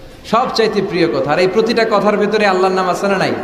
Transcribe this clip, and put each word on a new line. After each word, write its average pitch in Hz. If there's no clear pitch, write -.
সবচাইতে 220
প্রিয় 165
কথা। 139
আর 160
এই 185
প্রতিটা 220
কথার 202
ভেতরে 208
আল্লাহর 185
নাম 185
আছে 175
না 196
নাই? 143